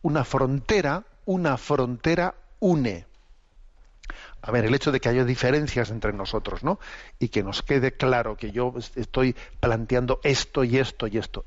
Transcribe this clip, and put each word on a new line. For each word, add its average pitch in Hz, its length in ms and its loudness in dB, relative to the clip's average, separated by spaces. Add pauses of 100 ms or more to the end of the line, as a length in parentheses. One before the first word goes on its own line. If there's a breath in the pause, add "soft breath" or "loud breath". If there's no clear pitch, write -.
Una 147 220 2
frontera, 143 800 2 (220)
una 170 320 2
frontera 147 760 0 (260)
une. 131 460 2 (1400 loud breath)
A - 100 -6
ver, 117 140 2
el 113 80 4
hecho 143 180 2
de 131 80 2
que 120 100 0
haya 127 160 4
diferencias 127 680 0
entre 110 200 -2
nosotros, 104 520 -6
¿no? 175 160 -2 (400 loud breath)
Y 120 100 0
que 104 140 0
nos 98 180 -6
quede 131 340 2
claro 120 400 0
que 107 160 -8
yo 123 240 -2
est-, 120 220 -10
estoy 127 380 0 (240 loud breath)
planteando 123 640 2
esto 139 400 2
y 123 160 4
esto - 260 -2
y 107 140 -2
esto. - 280 -8